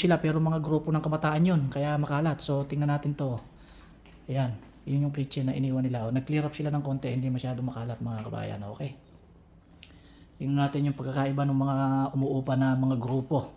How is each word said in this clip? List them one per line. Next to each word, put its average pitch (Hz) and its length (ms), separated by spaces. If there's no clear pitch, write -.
sila 180 160
pero 156 240
mga 160 240
grupo 156 240
ng 156 160
kabataan 156 400
yun, 180 240
kaya 147 320
makalat. 147 400
So, 139 240
tingnan 147 240
natin 147 240
to. 135 240
Ayan, 127 320
yun 143 200
yung 143 40
kitchen 135 400
na - 40
iniwan 131 280
nila. 120 240
O, 117 40
nag-clear 151 360
up 151 80
sila 151 160
ng 147 80
konti, 135 320
hindi 127 160
masyado 127 320
makalat, 120 400
mga 113 240
kabayan. 107 360
Okay. 139 240
Tingnan 139 160
natin 139 320
yung 139 80
pagkakaiba 139 480
ng 139 140
mga 135 180
umuupa 135 400
na 131 160
mga 131 240
grupo 127 600